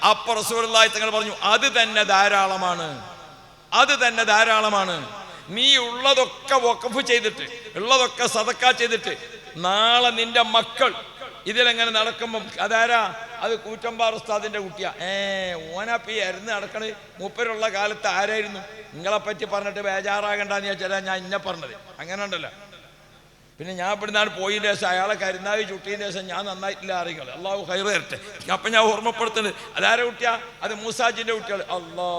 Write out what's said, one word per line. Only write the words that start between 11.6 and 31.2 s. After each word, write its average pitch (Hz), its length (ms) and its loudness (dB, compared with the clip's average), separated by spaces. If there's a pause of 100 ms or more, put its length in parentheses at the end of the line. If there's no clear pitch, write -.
നടക്കുമ്പം 220 580 -2 (120)
അതാരാ? 220 520 4 (260)
അത് 220 200 -2
കൂറ്റമ്പാർ 226 540 -2
ഉസ്താദിന്റെ 208 460 -4
കുട്ടിയാ. 185 400 -8
ഏ, 185 760 -4
ഓനാ 214 200 -4
ഇപ്പൊ 233 180 -4
ഈ 220 60 -2
അരുന്ന് 190 360 -4
നടക്കണേ. 214 400 -6 (260)
മൂപ്പരുള്ള 220 500 -2
കാലത്ത് 208 380 -2
ആരായിരുന്നു? 208 520 -2 (340)
നിങ്ങളെപ്പറ്റി 208 520 -2
പറഞ്ഞിട്ട് 202 340 -4
ബേജാറാകണ്ടെന്ന് 202 880 -2
വെച്ചാൽ 190 300 -2
ഞാൻ 190 180 -4
ഇന്നെ 185 200 -4
പറഞ്ഞത്. 165 380 -8 (240)
അങ്ങനെ 185 240 -8
ഉണ്ടല്ലോ. 170 260 -6 (1080)
പിന്നെ 175 160 -10
ഞാൻ 185 240 -2
ഇവിടുന്നാണ് 208 440 0
പോയതിന് 208 320 0
ശേഷം, 196 140 -2
അയാളെ 185 280 2
കരുന്നാവി 196 480 -2
ചുട്ടിയതിന് 202 480 -6
ശേഷം 185 160 -8
ഞാൻ 185 180 -6
നന്നായിട്ടില്ല 190 480 -6
അറിയുകൾ. 170 360 -6
അള്ളാഹു 180 400 -6
ഖൈർ 190 160 -2
തരട്ടെ. 170 680 -4
അപ്പൊ 190 180 0
ഞാൻ 220 140 6
ഓർമ്മപ്പെടുത്തുന്നത് 220 680 0 (220)
അതാരെ 214 280 4
കുട്ടിയാ? 233 380 0 (200)
അത് 208 120 -4
മൂസാജിന്റെ 226 600 -2